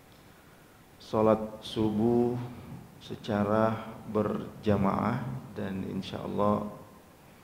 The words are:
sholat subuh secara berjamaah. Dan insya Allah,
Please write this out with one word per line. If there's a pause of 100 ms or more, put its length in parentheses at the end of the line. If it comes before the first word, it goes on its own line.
(960)
sholat (240)
subuh (640)
secara (160)
berjamaah. (320)
Dan
insya
Allah, (800)